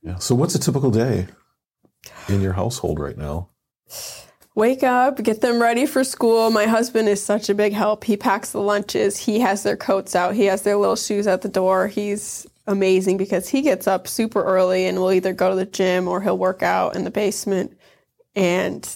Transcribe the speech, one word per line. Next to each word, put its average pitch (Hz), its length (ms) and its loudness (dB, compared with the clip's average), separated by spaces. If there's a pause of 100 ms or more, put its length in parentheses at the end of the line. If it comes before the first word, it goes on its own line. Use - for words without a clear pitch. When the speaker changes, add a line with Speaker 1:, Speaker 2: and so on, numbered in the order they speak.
Speaker 1:
Yeah. 85 160 -8
So - 160 0
what's 147 200 2
a - 40 2
typical 135 320 0
day 110 360 0 (1000)
in 98 120 2
your 95 140 0
household 92 440 -4
right 71 180 -8
now? 76 340 -8 (1040)
Speaker 2:
Wake 247 280 2
up, 254 400 2
get 220 200 0
them 240 180 2
ready 233 240 2
for 269 200 2
school. 226 460 2
My 214 160 2
husband 226 420 2
is 202 140 0
such 208 280 -2
a 202 40 4
big 202 180 2
help. 214 320 0
He 208 120 2
packs 208 360 -2
the 220 80 -4
lunches. 202 580 0
He 220 220 0
has 208 220 0
their 202 140 0
coats 196 400 -2
out. 180 180 0
He 214 120 2
has 196 160 0
their 208 140 0
little 190 200 2
shoes 208 300 -2
at 185 160 0
the 208 60 -6
door. 185 400 2
He's 208 580 -6 (200)
amazing 190 520 2
because 190 300 -2
he 269 120 0
gets 277 260 0
up 185 220 0
super 220 340 -2
early 185 440 2
and 185 120 -2
will 185 140 2
either 190 220 2
go 185 160 2
to 190 60 0
the 185 100 -2
gym 180 420 0
or 180 140 -2
he'll 196 160 0
work 185 240 -2
out 185 340 0
in 185 80 -4
the 185 60 -6
basement 202 680 -4 (600)
and 185 600 0